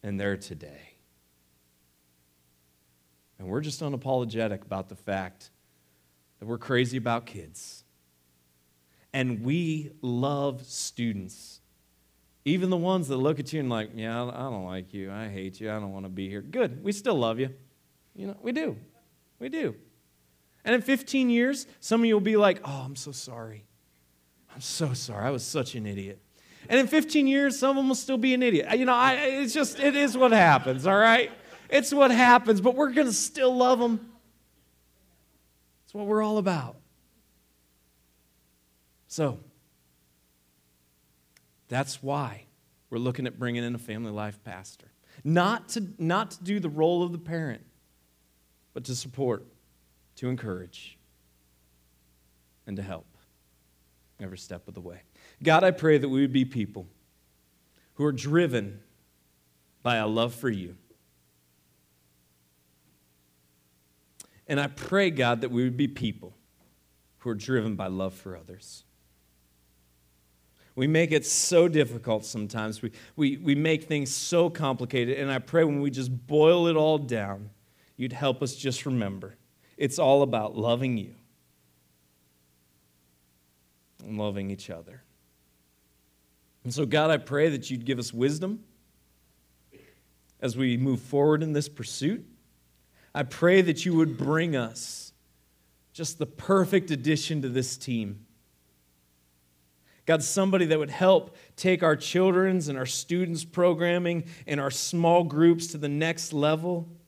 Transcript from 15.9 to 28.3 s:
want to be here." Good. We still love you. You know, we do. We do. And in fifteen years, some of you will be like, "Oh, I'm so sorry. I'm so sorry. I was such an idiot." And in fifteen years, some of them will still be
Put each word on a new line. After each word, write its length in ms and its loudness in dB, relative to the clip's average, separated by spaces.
want 120 -12
to 60 -12
be 180 -8
here." 120 -10
Good. 440 -6
We 80 -4
still 240 -2
love 240 0
you. 100 -2
You 140 -12
know, 120 -12
we 120 -6
do. 240 -4
We 80 -8
do. 260 -4
And 120 2
in 40 2
fifteen 480 0
years, 380 2
some 220 2
of 40 4
you 80 6
will 60 6
be 160 2
like, 280 4
"Oh, 220 -8
I'm 80 -10
so 160 -12
sorry. 540 -14
I'm 60 -18
so 320 -4
sorry. 340 -6
I 40 0
was 120 -4
such 320 -6
an 120 -8
idiot." 340 -10
And 100 4
in 80 4
fifteen 400 2
years, 320 2
some 120 2
of 60 2
them 120 0
will 60 2
still 240 -2
be 160 2